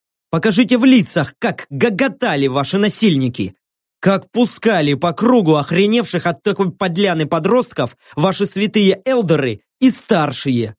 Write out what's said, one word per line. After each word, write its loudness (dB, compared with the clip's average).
Покажите 2
в 0
лицах, 4
как -6
гоготали -2
ваши -2
насильники! 0
Как -2
пускали 0
по -2
кругу 2
охреневших 0
от -4
такой -2
подляны -2
подростков -2
ваши 0
святые 0
элдеры 0
и 4
старшие! -2